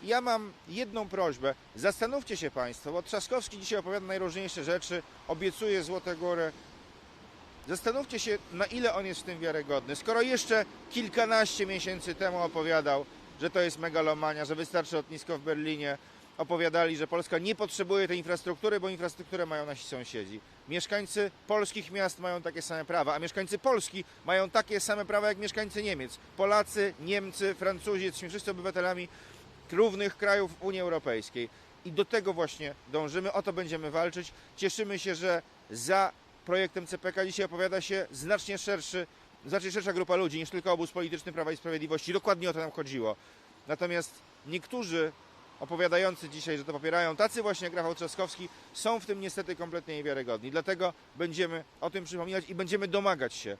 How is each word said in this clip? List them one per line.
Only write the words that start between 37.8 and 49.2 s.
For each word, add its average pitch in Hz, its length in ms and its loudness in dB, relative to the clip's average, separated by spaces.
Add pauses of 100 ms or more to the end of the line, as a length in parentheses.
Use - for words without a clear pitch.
się 190 300 -2
znacznie 190 460 -2
szerszy, 175 500 -2 (380)
znacznie 185 260 -2
szersza 196 220 -2
grupa 180 220 2
ludzi 165 240 2
niż 160 100 -6
tylko 185 220 0
obóz 170 200 2
polityczny 170 400 -4
Prawa 160 200 -2
i 156 60 -2
Sprawiedliwości. 160 560 -2
Dokładnie 185 360 2
o 165 40 0
to 160 60 -2
nam 160 120 -4
chodziło. 131 440 -2 (520)
Natomiast 175 440 -2 (360)
niektórzy 165 640 0 (480)
opowiadający 170 720 2
dzisiaj, 151 280 -4
że 139 80 -6
to 156 80 -6
popierają, 160 420 2
tacy 214 260 2
właśnie 196 240 0
jak 170 80 -6
Rafał 170 220 0
Trzaskowski, 175 540 -4 (240)
są 226 260 2
w 180 60 -12
tym 196 160 -2